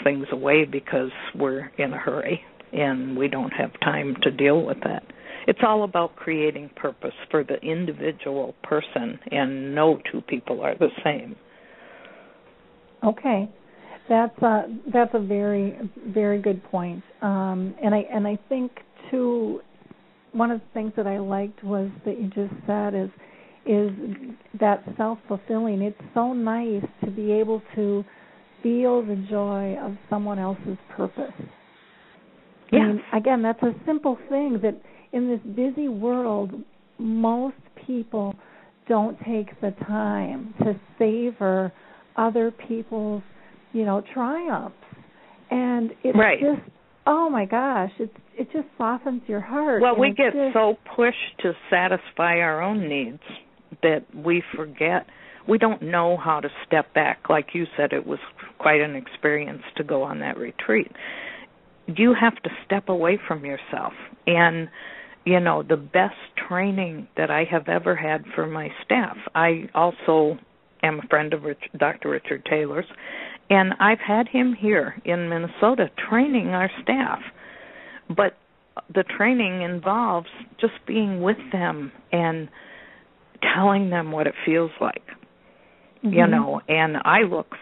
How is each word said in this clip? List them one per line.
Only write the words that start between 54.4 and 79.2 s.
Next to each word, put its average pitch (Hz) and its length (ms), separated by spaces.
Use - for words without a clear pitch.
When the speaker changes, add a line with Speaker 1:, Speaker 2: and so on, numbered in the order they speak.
Speaker 1:
forget. 156 500
We 220 120
don't 220 240
know 170 340
how 151 240
to 147 80
step - 280
back. - 340
Like 151 260
you 170 120
said, 147 160
it 139 140
was 143 120
quite 151 220
an 151 160
experience 147 640
to 156 80
go 147 180
on 143 180
that 143 180
retreat. - 520
You 220 320
have 226 240
to - 80
step 196 240
away 180 300
from 151 160
yourself. - 480
And, 165 420
you 180 140
know, 160 220
the 156 140
best 180 380
training 185 680
that 156 140
I 156 200
have 165 180
ever 175 260
had 156 300
for 160 120
my 156 220
staff, - 320
I 165 400
also 160 640
am 156 180
a 147 80
friend 151 260
of 147 80
Rich-, 147 360
Doctor 147 320
Richard 139 380
Taylor's, 151 380
and 190 300
I've 214 200
had 220 280
him 254 300
here 202 360
in 175 240
Minnesota 170 640
training 240 400
our 185 220
staff. - 360
But 190 300
the 190 100
training 208 440